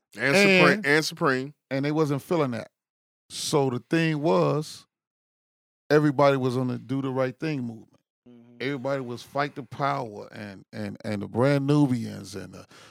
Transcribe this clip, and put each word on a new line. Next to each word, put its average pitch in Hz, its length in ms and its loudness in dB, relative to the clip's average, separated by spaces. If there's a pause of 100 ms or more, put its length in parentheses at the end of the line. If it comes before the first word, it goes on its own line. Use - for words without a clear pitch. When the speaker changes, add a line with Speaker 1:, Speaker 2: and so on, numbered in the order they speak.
(180)
Speaker 1:
And 135 180 2
Supreme. 190 320 6
Speaker 2:
And 110 180 2
Speaker 1:
And 151 200 2
Supreme. 143 480 -2 (180)
Speaker 2:
and 135 120 -2
they 147 80 -2
wasn't 147 300 0
feeling 151 300 0
that. 107 180 -8 (600)
So 139 400 0
the 120 180 -4
thing 160 320 2
was, 156 640 0 (1040)
everybody 143 480 4
was 127 200 0
on 127 100 -2
the 120 120 -4
do 131 220 -6
the 135 100 -6
right 127 280 -2
thing 156 220 -4
movement. 113 280 -12 (380)
Speaker 3:
Mm-hmm. 120 340 -20
Speaker 2:
Everybody 135 400 -4
was 120 220 -10
fight 143 320 -4
the - 80 -10
power 120 680 -6
and, 101 420 -14
and, 104 320 -8
and 104 160 -4
the 98 60 -8
Brand 135 400 2
Nubians 110 680 0
and 95 180 -14
the - 120 -18 (260)